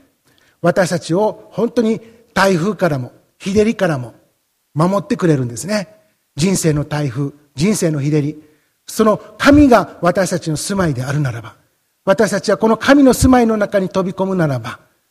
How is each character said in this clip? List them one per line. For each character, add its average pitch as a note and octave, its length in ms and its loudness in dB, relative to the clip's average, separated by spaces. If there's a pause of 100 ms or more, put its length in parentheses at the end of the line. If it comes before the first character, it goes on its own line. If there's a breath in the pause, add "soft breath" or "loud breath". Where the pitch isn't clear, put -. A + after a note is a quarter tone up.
(600)
私 F3 280 0
た F3 100 -4
ち - 160 -6
を G#3 360 -2
本 A3+ 200 -2
当 B3 100 0
に A3 180 0 (340 soft breath)
台 F#3+ 220 2
風 F3+ 200 -2
か F3 140 0
ら C#3+ 100 -2
も、 B2 120 -10 (280)
日 G3 140 -6
照 G#3+ 100 4
り A3+ 120 0
か F#3+ 120 -2
ら D3 100 -2
も B2 160 -12 (600)
守 F3+ 300 0
っ - 40 -16
て B3 100 -2
く F#3 100 -2
れ D3+ 80 4
る C3 100 -2
ん - 20 -4
で A#2 100 -12
す - 80 -10
ね。 G#3 300 -6 (400)
人 F3+ 220 0
生 D#3 160 0
の D3 120 -2
台 D3 240 -4
風、 C#3 220 -6 (240)
人 F#3 200 0
生 E3 160 -2
の D3+ 80 -4
日 C#3+ 100 -2
照 D3+ 120 2
り。 D3+ 200 -6 (440 soft breath)
そ - 180 -2
の G#3+ 140 2 (200 loud breath)
神 C#4+ 320 6
が G#3+ 320 2
私 F3+ 280 0
た F3 100 -4
ち - 100 -8
の D3 80 -2
住 G3+ 200 -6
ま F3+ 100 0
い C#3+ 60 -2
で A#2 100 -8
あ C3+ 80 -6
る C#3+ 80 -2
な C3+ 120 -2
ら A2+ 100 -10
ば、 - 140 -20 (500)
私 G3 260 2
た G3 100 -4
ち G#3+ 100 -2
は F#3+ 60 0
こ A3 100 0
の A3 100 0
神 C#4 260 4
の B3+ 100 6
住 C4 180 2
ま B3 100 4
い A#3 60 2
の A3 80 0
中 G3+ 240 -2
に F#3 100 -2
飛 F#3 160 -2
び F#3+ 60 -6
込 F#3+ 140 -4
む F#3+ 100 -4
な E3+ 100 0
ら C3+ 140 -2
ば、 A#2 200 -12 (320)